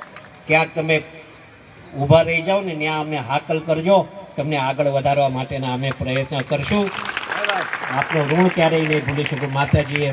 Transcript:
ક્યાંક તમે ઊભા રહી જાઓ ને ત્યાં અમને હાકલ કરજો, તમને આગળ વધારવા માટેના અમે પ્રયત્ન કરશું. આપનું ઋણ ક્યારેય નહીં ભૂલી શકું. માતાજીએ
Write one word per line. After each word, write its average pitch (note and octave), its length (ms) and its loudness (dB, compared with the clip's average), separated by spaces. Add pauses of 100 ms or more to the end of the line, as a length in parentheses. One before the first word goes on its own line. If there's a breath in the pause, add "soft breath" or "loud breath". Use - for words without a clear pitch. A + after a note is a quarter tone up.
(420)
ક્યાંક D#3+ 300 2
તમે D#3 240 0 (960)
ઊભા C#3+ 300 6
રહી E3 200 0
જાઓ F#3+ 200 2
ને F3+ 140 -4
ત્યાં D#3 240 -2
અમને D3+ 240 -4
હાકલ D3 380 -2
કરજો, D#3+ 360 4 (340)
તમને D3 260 -2
આગળ C3+ 320 0
વધારવા C#3 400 2
માટેના C3 440 -4
અમે C3+ 200 -2
પ્રયત્ન C3 500 -4
કરશું. G3 440 0 (1000)
આપનું D3 360 0
ઋણ E3+ 240 4
ક્યારેય D#3+ 380 2
નહીં D3+ 160 0
ભૂલી C#3 240 -2
શકું. C3+ 240 -4
માતાજીએ C#3+ 600 0